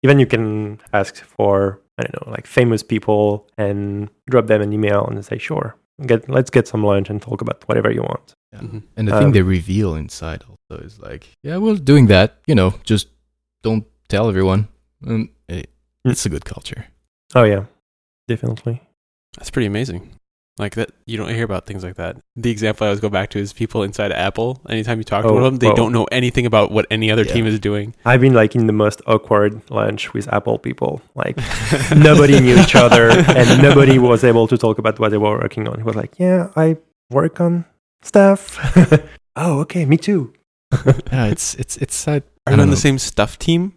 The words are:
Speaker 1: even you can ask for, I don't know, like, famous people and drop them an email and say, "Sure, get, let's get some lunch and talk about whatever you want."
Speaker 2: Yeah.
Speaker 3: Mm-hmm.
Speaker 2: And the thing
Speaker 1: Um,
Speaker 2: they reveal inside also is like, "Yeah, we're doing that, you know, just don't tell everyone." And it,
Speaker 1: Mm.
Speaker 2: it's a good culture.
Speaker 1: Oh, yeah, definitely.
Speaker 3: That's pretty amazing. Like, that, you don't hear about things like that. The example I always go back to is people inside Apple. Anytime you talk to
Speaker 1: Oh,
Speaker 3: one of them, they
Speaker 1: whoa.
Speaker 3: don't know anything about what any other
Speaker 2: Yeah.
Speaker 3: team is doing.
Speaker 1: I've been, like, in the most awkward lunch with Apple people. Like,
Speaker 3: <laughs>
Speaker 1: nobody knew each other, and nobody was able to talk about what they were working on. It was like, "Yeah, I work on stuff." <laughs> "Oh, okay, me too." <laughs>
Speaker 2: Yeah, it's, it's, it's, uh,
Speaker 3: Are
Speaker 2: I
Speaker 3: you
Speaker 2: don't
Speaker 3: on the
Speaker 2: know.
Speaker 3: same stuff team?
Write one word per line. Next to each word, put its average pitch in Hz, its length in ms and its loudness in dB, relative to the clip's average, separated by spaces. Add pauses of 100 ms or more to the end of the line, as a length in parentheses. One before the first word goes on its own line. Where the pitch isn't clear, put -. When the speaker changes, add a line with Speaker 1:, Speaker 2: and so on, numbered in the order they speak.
Speaker 1:
even 139 160 4
you 127 80 6
can 107 520 -6 (140)
ask 101 300 -4
for, 98 580 -2 (160)
I 120 60 -6
don't 117 120 -10 (100)
know, 117 60 -18
like, - 160 -14
famous 117 360 0
people 104 640 -2 (100)
and 101 520 -6 (200)
drop 120 180 2
them 107 140 2
an 104 100 -4
email 104 340 -2
and 104 200 -10
say, - 120 -10
"Sure, - 380 -10 (320)
get, 117 220 -2
let's 131 200 -2
get 120 200 2
some 107 160 -4
lunch 98 240 0
and 104 120 -8
talk 110 200 -10
about - 260 -10
whatever 110 240 -2
you - 100 -4
want." - 320 -12 (200)
Speaker 2:
Yeah. 104 80 -20
Speaker 3:
Mm-hmm. 110 180 -14 (180)
Speaker 2:
And 107 100 -4
the 98 100 -2
thing 104 100 4
Speaker 1:
Um, - 60 4
Speaker 2:
they 101 100 4
reveal 92 520 -2
inside 80 540 -12
also - 340 -20
is 78 160 -20
like, - 280 -20 (160)
"Yeah, 156 140 -10
we're 214 200 0
doing 139 300 6
that, 98 400 4
you 156 80 0
know, 95 180 2 (100)
just 104 240 -4 (540)
don't 110 240 -4 (220)
tell 104 220 -2
everyone." 95 380 0 (380)
And 110 240 -6 (180)
it, - 220 -12 (380)
Speaker 1:
Mm. 123 40 0
Speaker 2:
it's - 140 -4
a 107 40 -4
good 80 160 -10
culture. - 400 -14 (500)
Speaker 1:
Oh, 123 80 6
yeah, 101 220 0 (640)
definitely. 117 540 -8 (560)
Speaker 3:
That's - 140 -18
pretty 120 160 -4
amazing. 101 480 -8 (420)
Like, 101 180 -10
that, 113 140 -6 (160)
you 113 100 -14
don't 104 140 -10
hear 113 160 -6
about 95 220 -8
things 95 180 -14
like 90 100 -14
that. 87 220 -12 (180)
The 120 160 -6
example 107 320 -4
I 107 60 0
always 101 100 -4
go 107 100 -6
back 101 200 -4
to 104 100 -8
is 101 140 -10
people 113 280 -6
inside 101 300 -6
Apple. 113 560 -6
Anytime 113 300 -6
you 110 80 -10
talk 104 180 -4
to 113 60 4
Speaker 1:
Oh, 107 60 4
Speaker 3:
one 120 80 2
of 131 100 2
them, 127 60 -6
they 113 100 4
Speaker 1:
whoa. 104 60 4
Speaker 3:
don't 113 180 0
know 113 180 0
anything 123 340 -2
about 107 260 2
what - 200 -2
any 110 180 -2
other 110 140 2
Speaker 2:
Yeah. - 100 -4
Speaker 3:
team 113 140 0
is 107 120 -2
doing. 104 440 -6
Speaker 1:
I've 123 160 4
been, 131 140 4
like, 110 220 4
in 117 120 2
the 107 60 0
most 107 340 0
awkward 107 640 0
lunch 107 440 -6
with 107 200 -8
Apple 107 260 -2
people. - 420 -8 (140)
Like, - 220 -8
Speaker 3:
<laughs> 131 580 -4
Speaker 1:
nobody 147 460 8
knew 123 180 6
each - 160 4
other, 120 340 6
and 127 540 4
nobody 139 360 6
was 123 260 4
able 113 220 4
to 120 100 0
talk 110 220 0
about 107 200 -2
what 107 120 0
they 107 60 0
were 104 220 0
working - 280 -6
on. 113 120 -8
It 110 60 -10
was 110 100 -4
like, - 240 -10
"Yeah, 180 380 0
I 160 180 2 (340)
work 151 300 -2
on 175 240 -2 (380)
stuff." - 580 2 (160)
<laughs> - 600 2
"Oh, 151 240 -2
okay, 165 240 -4
me 143 100 2
too." 160 380 -4 (380)
<laughs> - 140 -4 (260)
Speaker 2:
Yeah, 117 160 -2
it's, - 280 -4
it's, - 220 -10
it's, - 300 -8
uh, 147 40 -2
Speaker 3:
Are 151 40 0 (320)
Speaker 2:
I 135 40 0
Speaker 3:
you 139 60 4
Speaker 2:
don't - 20 6
Speaker 3:
on 143 80 4
the - 80 2
Speaker 2:
know. - 0 - (120)
Speaker 3:
same 135 120 0
stuff - 400 -4
team? 170 380 -2